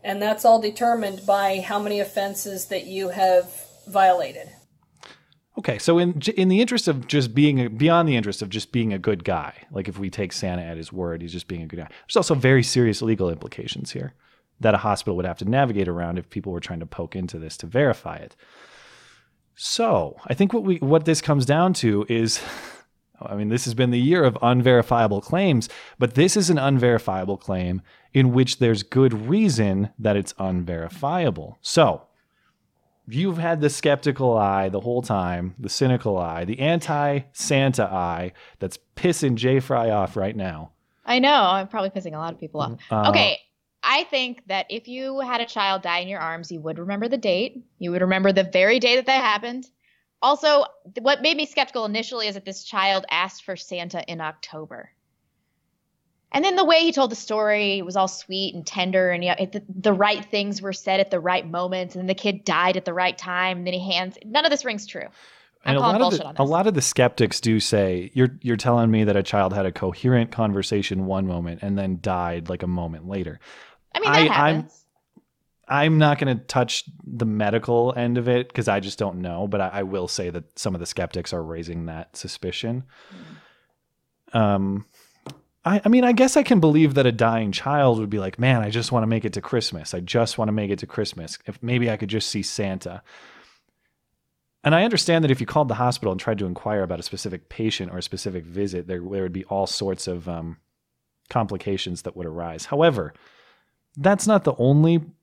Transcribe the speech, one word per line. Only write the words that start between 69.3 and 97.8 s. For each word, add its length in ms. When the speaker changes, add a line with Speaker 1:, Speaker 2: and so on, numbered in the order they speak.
Speaker 2:
had 120
a 60
coherent 600
conversation 720
one 220
moment 340
and 160
then 240
died, 480
like, 140
a 40
moment 400
later." 320
Speaker 3:
I 40
mean, 120
that 40
Speaker 2:
I, 40
I'm, 360
Speaker 3:
happens. 300
Speaker 2:
I'm 300
not 220
gonna 160
touch 480
the 220
medical 720
end 220
of 100
it 240
'cause 140
I 120
just 200
don't 220
know, 260
but 120
I, 100
I 140
will 240
say 220
that 300
some 160
of 40
the 60
skeptics 480
are 100
raising 440
that 280
suspicion. 680
Speaker 3:
Mm. 60
Speaker 2:
Um, 460
I, 180
I 60
mean, 140
I 80
guess 260
I 60
can 160
believe 340
that 140
a 40
dying 400
child 480
would 100
be 100
like, 180
"Man, 240
I 80
just 220
wanna 160
make 180
it 80
to 80
Christmas. 520
I 60
just 380
wanna 140
make 180
it 100
to 80
Christmas. 600
If 160
maybe 260
I 80
could 120
just 200
see 140
Santa." 580
And 120
I 80
understand 400
that 80
if 80
you 60
called 240
the 60
hospital 360
and 80
tried 200
to 60
inquire 380
about 160
a 40
specific 440
patient 440